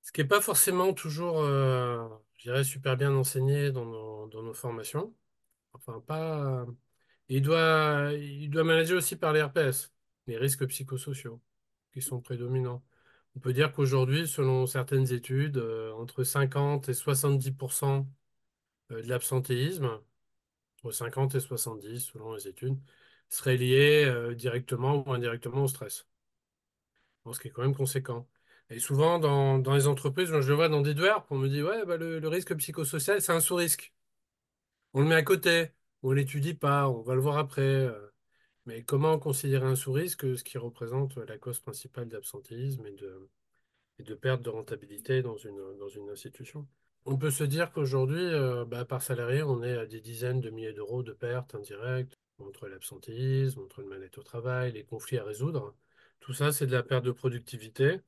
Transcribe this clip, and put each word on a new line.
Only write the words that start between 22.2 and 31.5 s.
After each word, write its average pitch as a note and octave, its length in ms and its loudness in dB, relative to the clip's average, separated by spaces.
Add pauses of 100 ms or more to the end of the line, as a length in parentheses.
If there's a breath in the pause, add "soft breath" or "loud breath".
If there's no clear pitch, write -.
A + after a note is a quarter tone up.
les G2+ 160 -12
études, C3 280 -4 (520 soft breath)
serait - 260 0
lié, C#3 500 6
euh, A#2+ 300 0
directement B2+ 720 -2
ou A#2+ 60 -2
indirectement A#2+ 500 -2
au C#3 60 2
stress. - 380 -8 (1160)
Bon, A#2 80 -14
ce - 80 -8
qui - 80 -14
est - 40 -12
quand - 100 -6
même C3+ 140 2
conséquent. C3 520 -4 (420 soft breath)
Et A#2 100 -10
souvent, D3+ 380 4
dans, C#3 420 4
dans C3+ 160 2
les C#3+ 120 6
entreprises, C#3+ 440 0
moi, D#3 100 4
je C3+ 80 2
le C#3+ 60 6
vois E3 120 4
dans D3+ 140 4
des D3 120 2
deux E3 160 4
R, G#3+ 200 2
on C#3+ 80 -2
me C3+ 100 2
dit, « C#3+ 160 0